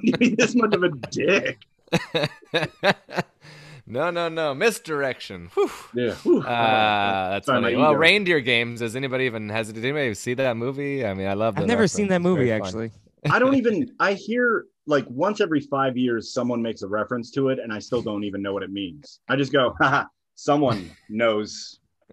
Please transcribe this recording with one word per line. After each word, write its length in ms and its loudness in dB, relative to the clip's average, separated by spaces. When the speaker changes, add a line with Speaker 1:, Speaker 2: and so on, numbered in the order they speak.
Speaker 1:
need 80 4
to 60 2
be 180 4
this 180 2
much 200 2
of 100 2
a 60 4
dick. 680 -2
Speaker 2:
<laughs> 760 -2
No, 220 -2
no, 200 -2
no. 260 -2
Misdirection. 1000 -4
Whew. 160 2
Speaker 1:
Yeah. 220 0
Whew. 260 2
Speaker 2:
Uh, 880 2
that's 160 -4
Speaker 1:
Sorry, 160 2
my 60 0
Speaker 2:
funny. 80 0
Well, 160 6
Speaker 1:
ego. 80 4
Speaker 2:
Reindeer 400 4
Games. 400 0
Does 160 -4
anybody 300 -2
even, 240 -4
has, 220 -4
did 140 -10
anybody 300 0
see 180 -4
that 240 0
movie? 480 -4
I 80 -2
mean, 140 -4
I 80 0
love 220 0
Speaker 3:
I've 40 0
Speaker 2:
the 60 0
Speaker 3:
never 200 4
seen 180 -2
Speaker 2:
reference. 180 0
Speaker 3:
that 40 2
movie, 200 2
Speaker 2:
Very 140 0
funny. 60 -4
Speaker 3:
actually. 240 -6
Speaker 1:
I 80 4
don't 160 4
even, 460 0
I 140 2
hear, 520 0
like, 200 2
once 320 -2
every 220 2
five 360 -2
years, 360 -2
someone 300 -2
makes 180 -6
a 60 -8
reference 440 -4
to 180 0
it, 100 -2
and 120 -8
I 60 -6
still 240 -4
don't 220 -4
even 180 -6
know 120 -4
what 100 -4
it 80 -10
means. 480 -10
I 60 0
just 180 -2
go, 260 2
"Ha 80 4
ha, 200 0
someone 560 0
knows." 720 -2